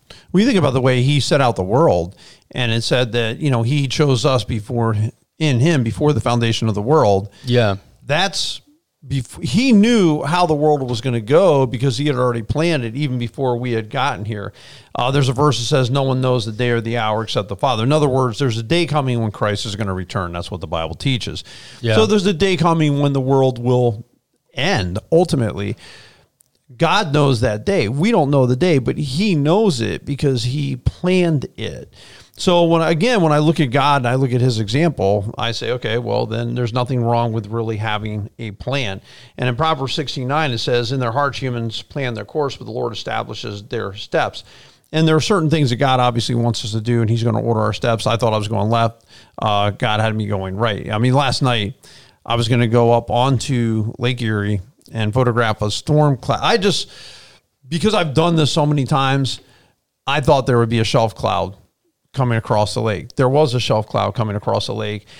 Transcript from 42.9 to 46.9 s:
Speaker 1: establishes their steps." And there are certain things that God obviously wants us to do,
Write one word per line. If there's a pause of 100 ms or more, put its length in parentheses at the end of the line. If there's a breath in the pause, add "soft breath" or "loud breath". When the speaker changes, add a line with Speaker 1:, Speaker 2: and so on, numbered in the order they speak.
Speaker 1:
establishes
their
steps." (480 loud breath)
And
there
are
certain
things
that
God
obviously
wants
us
to
do,